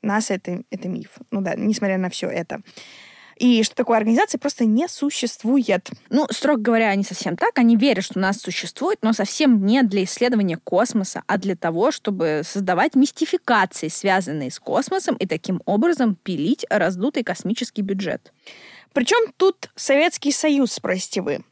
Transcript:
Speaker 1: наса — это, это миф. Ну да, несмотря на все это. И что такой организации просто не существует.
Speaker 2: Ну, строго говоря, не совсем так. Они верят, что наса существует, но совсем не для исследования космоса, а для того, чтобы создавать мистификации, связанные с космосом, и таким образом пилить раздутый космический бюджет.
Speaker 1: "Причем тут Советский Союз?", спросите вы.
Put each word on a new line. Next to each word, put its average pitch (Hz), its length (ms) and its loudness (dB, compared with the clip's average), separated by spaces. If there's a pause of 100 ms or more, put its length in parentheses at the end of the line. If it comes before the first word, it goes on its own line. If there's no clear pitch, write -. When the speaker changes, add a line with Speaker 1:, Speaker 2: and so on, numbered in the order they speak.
Speaker 1:
наса — 214 340 0
это, 180 360 -8
это 190 180 -10
миф. - 220 -8 (200)
Ну 202 120 -4
да, 180 140 -2
несмотря 208 420 -2
на 185 100 -2
все 180 200 -6
это. 170 340 -6 (760)
И 233 260 4
что - 140 -2
такой 247 220 2
организации 226 400 2
просто - 260 -2
не 226 240 2
существует. 240 1000 0 (200)
Speaker 2:
Ну, 277 200 2
строго 294 300 0
говоря, 226 360 2
не 202 80 0
совсем 180 320 -6
так. 440 220 0
Они 233 180 6
верят, 214 280 4
что - 140 -6
наса 190 220 0
существует, - 600 -4
но 220 100 4
совсем 220 520 2
не 240 180 4
для 196 220 2
исследования 208 520 0
космоса, 190 680 -2
а 202 120 0
для 190 160 -2
того, 170 380 0
чтобы 165 520 -2
создавать 185 520 0
мистификации, 247 920 0
связанные 170 600 -2
с - 80 -10
космосом, - 580 -2
и 208 100 -4
таким 175 400 -4
образом 226 500 2
пилить 175 540 -4
раздутый 190 520 0
космический 202 600 -6
бюджет. 190 500 -6 (600)
Speaker 1:
"Причем 403 440 2
тут - 400 0
Советский 285 560 2
Союз?", 277 400 2
спросите - 480 -4
вы. 147 200 -4 (100)